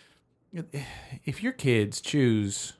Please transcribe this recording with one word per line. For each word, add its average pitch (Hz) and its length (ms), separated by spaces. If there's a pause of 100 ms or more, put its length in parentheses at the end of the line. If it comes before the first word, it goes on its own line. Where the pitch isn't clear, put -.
(1200)
if - 180
your 254 100
kids 110 480
choose 110 800